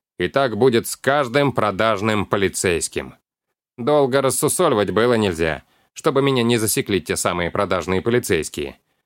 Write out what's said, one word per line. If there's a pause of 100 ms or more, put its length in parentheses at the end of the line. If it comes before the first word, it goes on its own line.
(180)
И
так
будет
с
каждым
продажным
полицейским. (640)
Долго
рассусоливать
было
нельзя, (300)
чтобы
меня
не
засекли
те
самые
продажные
полицейские. (280)